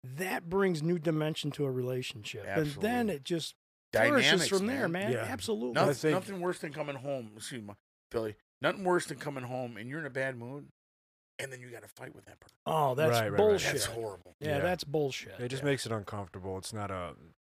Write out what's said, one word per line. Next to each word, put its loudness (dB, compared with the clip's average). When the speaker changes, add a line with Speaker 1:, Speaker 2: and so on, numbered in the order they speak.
Speaker 1:
That -4
brings 4
new 2
dimension 0
to 0
a 2
relationship. -4
And 2
then 0
Speaker 2:
Absolutely. -2
Speaker 1:
it -12
just -2
Speaker 2:
Dynamics, 8
Speaker 1:
flourishes 6
from 2
there, 0
Speaker 2:
man. 0
Speaker 1:
man. 2
Speaker 3:
Yeah. 0
Speaker 1:
Absolutely. -4
Speaker 2:
Noth-, 6
Speaker 3:
I 4
think 2
Speaker 2:
nothing -4
worse -2
than -8
coming -6
home, -6
excuse -10
me, -12
Philly. 0
Nothing 0
worse 4
than -8
coming -6
home -6
and -10
you're -6
in -6
a -6
bad -2
mood, -10
and -8
then -14
you -16
gotta -14
fight -14
with -20
that -20
person. -20
Speaker 1:
Oh, 4
that's 4
Speaker 3:
Right, 4
right, 0
right. 2
Speaker 1:
bullshit. 6
Speaker 2:
That's 0
horrible. -8
Speaker 1:
Yeah, 0
Speaker 3:
Yeah. 0
Speaker 1:
that's 0
bullshit. -2
Speaker 3:
It -4
just -4
Speaker 1:
Yeah. 2
Speaker 3:
makes 0
it -2
uncomfortable. -6
It's -8
not -4
a -6